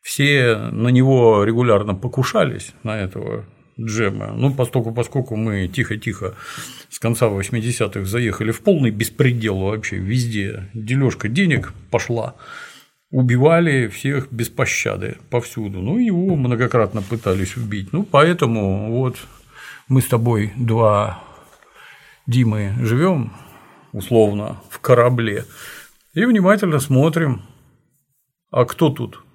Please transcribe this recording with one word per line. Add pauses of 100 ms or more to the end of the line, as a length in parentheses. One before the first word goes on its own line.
все (160)
на
него
регулярно
покушались, (100)
на
этого (340)
Джема.
Ну,
поскольку,
поскольку
мы
тихо-тихо (540)
с
конца
восьмидесятых
заехали
в
полный
беспредел
вообще
везде,
делёжка
денег (180)
пошла, (760)
убивали
всех
без
пощады (120)
повсюду.
Ну,
его
многократно
пытались
убить.
Ну,
поэтому
вот (720)
мы
с
тобой,
два (1040)
Димы,
живём, (580)
условно,
в
корабле (680)
и
внимательно
смотрим, (1080)
а
кто
тут (120)